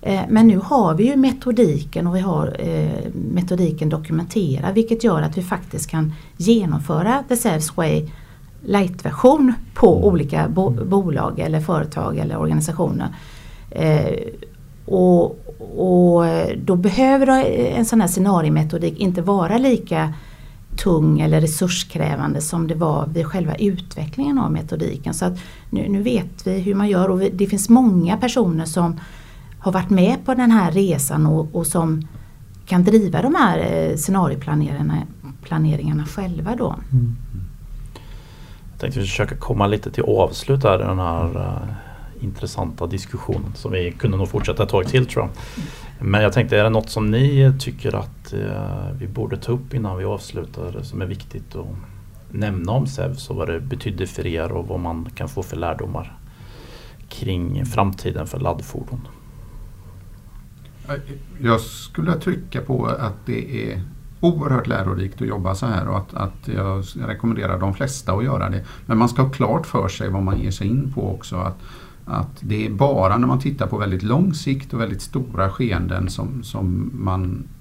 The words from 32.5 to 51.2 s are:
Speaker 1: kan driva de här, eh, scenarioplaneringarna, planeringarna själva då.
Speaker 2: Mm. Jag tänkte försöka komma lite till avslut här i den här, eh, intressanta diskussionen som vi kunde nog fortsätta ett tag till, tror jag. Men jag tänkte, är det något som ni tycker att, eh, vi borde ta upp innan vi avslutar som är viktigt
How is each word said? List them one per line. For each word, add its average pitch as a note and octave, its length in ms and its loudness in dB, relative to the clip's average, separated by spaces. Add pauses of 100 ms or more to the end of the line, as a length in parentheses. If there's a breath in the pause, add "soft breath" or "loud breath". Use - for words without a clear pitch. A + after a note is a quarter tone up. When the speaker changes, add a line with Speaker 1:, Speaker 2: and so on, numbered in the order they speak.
Speaker 1:
kan F3+ 180 4
driva F#3 380 6
de C#4 140 2
här, G#3 240 4
eh, D#3+ 360 0
scenarioplaneringarna, D3+ 1000 0 (460)
planeringarna D3+ 600 0
själva F3+ 500 -4
då. A#3+ 200 -2 (160)
Speaker 2:
Mm. A#2+ 240 2 (1600 loud breath)
Jag - 80 -18
tänkte - 200 -4
försöka G2 360 -2
komma G2+ 320 0
lite G#2 240 -2
till - 120 -2
avslut G#2+ 600 2
här F#2+ 160 4
i G2 40 -2
den F#2+ 160 -2
här, E2 360 -2
eh, F#2 880 -8
intressanta F#2 640 -6
diskussionen F#2+ 680 -6
som - 160 -8
vi F2+ 200 -2
kunde G2 260 -2
nog F#2+ 120 0
fortsätta - 340 0
ett F#2+ 60 -2
tag F#2+ 180 2
till, C3 180 4
tror A2+ 200 -2
jag. - 60 -4 (760 loud breath)
Men G#2 140 4
jag G#2 120 4
tänkte, A2 260 4
är G#2 40 6
det A2 60 6
något A2 200 0
som G#2+ 220 0
ni C3+ 480 6
tycker - 360 -4
att, - 380 -8
eh, G1+ 540 -4 (120)
vi F#2+ 80 -8
borde A2 300 -4
ta - 140 -4
upp B2 220 -4
innan G#2 240 -4
vi F#2+ 60 -4
avslutar F#2 800 -8
som G2 180 -8
är F#2+ 40 -4
viktigt - 500 -10